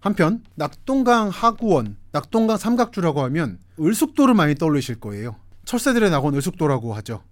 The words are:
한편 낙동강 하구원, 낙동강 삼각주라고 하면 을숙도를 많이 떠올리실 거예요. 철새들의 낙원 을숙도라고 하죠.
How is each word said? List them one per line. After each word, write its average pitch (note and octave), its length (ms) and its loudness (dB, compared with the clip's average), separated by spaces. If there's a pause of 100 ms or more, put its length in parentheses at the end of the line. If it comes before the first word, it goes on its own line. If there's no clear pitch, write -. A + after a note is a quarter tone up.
한편 G3+ 420 0 (120)
낙동강 A#3 720 0
하구원, F3 720 0 (140)
낙동강 A3 440 0
삼각주라고 G3+ 680 0
하면 C3 340 -4 (200)
을숙도를 A#3+ 540 2
많이 D3+ 220 4
떠올리실 C#3+ 460 -2
거예요. G#2 360 -10 (300)
철새들의 A#3 440 2
낙원 D3 240 0
을숙도라고 C#3 600 -2
하죠. G#2+ 380 -10